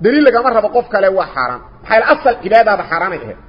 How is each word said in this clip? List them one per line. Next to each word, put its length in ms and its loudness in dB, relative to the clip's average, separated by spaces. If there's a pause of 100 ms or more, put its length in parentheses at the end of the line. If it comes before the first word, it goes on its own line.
Daliil 220 2
lagama 260 2
rabo 200 0
qof 200 0
kale 200 0
waa 180 -2
xaaraam. 340 -6 (140)
Maxaa 200 -2
yeelay 160 2
asal 300 2
cibaadada 420 0
xaaraanay 360 -6
ahayd. 180 -14 (100)